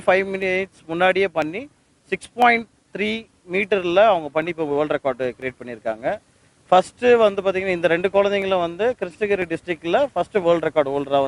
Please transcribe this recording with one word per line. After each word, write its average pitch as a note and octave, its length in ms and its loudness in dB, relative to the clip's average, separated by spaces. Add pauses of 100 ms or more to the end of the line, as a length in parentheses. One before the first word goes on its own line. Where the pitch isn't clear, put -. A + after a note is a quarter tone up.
ஃபைவ் F#3+ 180 4 (120)
மினிட்ஸ் F#3+ 440 -4 (120)
முன்னாடியே F#3 360 2
பண்ணி D#3+ 340 -4 (500)
சிக்ஸ் - 260 -10
பாயிண்ட் A#3 300 4 (280)
த்ரீ G#3 140 -2 (420)
மீட்டரில் F#3+ 500 0 (100)
அவங்க D#3+ 240 0
பண்ணி D#3+ 180 -2
இப்போ D#3+ 160 -4
வேர்ல்டு D3 260 0
ரெக்கார்டு C3 320 -4 (100)
கிரியேட் B2+ 220 -10
பண்ணியிருக்காங்க. A#2 480 -8 (640)
ஃபஸ்ட்டு F#3 420 2 (140)
வந்து G3 200 0
பார்த்தீங்கன்னா F#3+ 340 -2
இந்த E3+ 140 0
ரெண்டு F3+ 220 0
குழந்தைங்களும் G3 520 0
வந்து F3 200 -4 (140)
கிருஷ்ணகிரி F#3+ 500 -4
டிஸ்ட்ரிக்டில் E3+ 480 -4 (160)
ஃபஸ்ட்டு F3+ 320 -2
வேர்ல்டு E3 220 2
ரெக்கார்டு C#3 260 0
ஹோல்டராக C#3 320 0